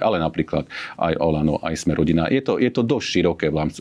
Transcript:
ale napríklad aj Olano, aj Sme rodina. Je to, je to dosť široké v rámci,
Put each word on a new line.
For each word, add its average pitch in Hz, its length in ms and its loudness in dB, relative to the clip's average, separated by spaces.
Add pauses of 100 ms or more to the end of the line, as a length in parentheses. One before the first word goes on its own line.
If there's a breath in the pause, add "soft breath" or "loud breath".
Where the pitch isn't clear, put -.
ale 104 160 2
napríklad 78 480 -2 (320 loud breath)
aj 82 240 0
Olano, 78 400 2
aj 80 240 -4
Sme 82 80 2
rodina. 80 400 2
Je 135 80 2
to, 117 160 0
je 123 160 2
to 127 80 0
dosť 117 240 0
široké 82 480 0
v 78 80 0
rámci, 73 200 -4